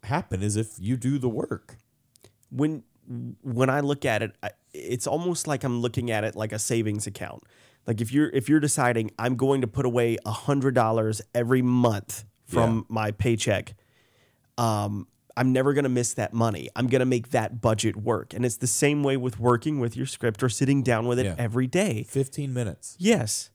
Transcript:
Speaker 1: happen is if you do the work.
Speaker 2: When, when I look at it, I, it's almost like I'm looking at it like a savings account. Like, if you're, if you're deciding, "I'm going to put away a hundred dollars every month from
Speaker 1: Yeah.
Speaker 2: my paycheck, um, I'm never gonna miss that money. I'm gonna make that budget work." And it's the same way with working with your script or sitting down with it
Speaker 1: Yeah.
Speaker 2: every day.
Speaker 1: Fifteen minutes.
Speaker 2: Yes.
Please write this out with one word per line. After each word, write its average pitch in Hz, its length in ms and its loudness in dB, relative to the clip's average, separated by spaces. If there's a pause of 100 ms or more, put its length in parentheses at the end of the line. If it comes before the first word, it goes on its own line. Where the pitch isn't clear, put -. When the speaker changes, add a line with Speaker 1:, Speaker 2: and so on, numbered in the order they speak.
Speaker 1:
happen 139 400 -4
is 104 140 0
if 110 220 -4
you 110 180 -2
do 131 200 -2
the 127 120 0
work. - 480 -8 (720)
Speaker 2:
When, 147 340 -2 (580)
when 131 280 0
I 135 120 0
look 143 240 -2
at 110 160 2
it, 107 220 -6
I, - 80 -8 (220)
it's 104 340 -6
almost 170 400 -2
like 147 160 -2
I'm 123 160 -2
looking 120 320 -2
at 107 140 0
it 110 100 -4
like 110 160 -4
a 107 80 -6
savings 107 480 -2
account. - 360 -12 (420)
Like, 113 160 -2
if 113 100 -2
you're, 143 200 2
if 131 180 0
you're 151 100 6
deciding, 123 580 2
"I'm 123 200 0
going 135 240 2
to 120 60 -2
put 127 180 -2
away 117 400 2
a 107 60 -2
hundred 135 440 0
dollars 110 460 2 (120)
every 120 280 4
month 123 640 2 (200)
from 113 340 2
Speaker 1:
Yeah. 107 100 -10
Speaker 2:
my 107 220 -2
paycheck, 107 640 0 (840)
um, 104 500 0 (280)
I'm 127 180 2
never 131 200 4
gonna 139 160 2
miss 123 260 0
that - 180 -4
money. 104 420 0
I'm 127 120 0
gonna 127 180 4
make 123 240 0
that 113 320 -2
budget 110 340 2
work." 107 380 -4
And 117 120 -4
it's 120 120 -2
the 127 100 -4
same 147 360 2
way 135 140 2
with 123 220 -4
working 123 400 2
with 117 160 -2
your 131 120 -4
script 113 360 -2
or 127 60 4
sitting 139 340 2
down 117 240 2
with 123 120 2
it 117 60 2
Speaker 1:
Yeah. 92 120 -2
Speaker 2:
every 120 300 0
day. 165 360 0
Speaker 1:
Fifteen 135 500 -4
minutes. 117 460 -6
Speaker 2:
Yes. 175 560 0